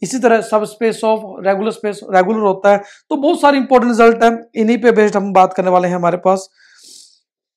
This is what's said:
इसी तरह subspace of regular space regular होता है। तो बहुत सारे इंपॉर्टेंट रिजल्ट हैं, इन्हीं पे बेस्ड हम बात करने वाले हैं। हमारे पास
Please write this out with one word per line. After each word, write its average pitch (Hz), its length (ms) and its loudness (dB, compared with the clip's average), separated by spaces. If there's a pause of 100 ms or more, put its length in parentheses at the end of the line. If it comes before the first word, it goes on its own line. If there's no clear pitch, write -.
इसी 233 160 -6
तरह 226 220 2
subspace 214 640 -4
of 220 180 0
regular 196 480 -4
space 208 440 -8
regular 196 280 0
होता 196 300 0
है। 202 60 2
तो - 380 -10
बहुत 302 240 -2
सारे 285 180 2
इंपॉर्टेंट 240 340 2
रिजल्ट 226 300 4
हैं, 233 320 0
इन्हीं 226 240 0
पे 233 140 4
बेस्ड 208 240 2
हम 196 160 -4
बात 185 200 4
करने 185 180 -4
वाले 180 180 2
हैं। 180 60 -2
हमारे 175 220 -2
पास 190 340 -2 (1080)